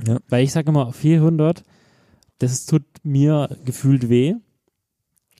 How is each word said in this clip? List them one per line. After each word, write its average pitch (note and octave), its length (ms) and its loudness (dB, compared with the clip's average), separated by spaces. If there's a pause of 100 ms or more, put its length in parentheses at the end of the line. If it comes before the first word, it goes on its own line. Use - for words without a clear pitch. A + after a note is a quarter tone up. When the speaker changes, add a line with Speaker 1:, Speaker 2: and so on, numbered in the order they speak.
Speaker 1:
Ja. A#2 100 0 (100)
Speaker 2:
Weil B2 160 0
ich C3+ 80 0
sag D#3+ 160 -4
immer, C#3+ 240 0
vierhundert, D#3+ 720 0 (760)
das B2+ 260 -4
tut D#3 160 0 (220)
mir C#3+ 600 0
gefühlt B2+ 460 0
weh. B2+ 240 2 (1080)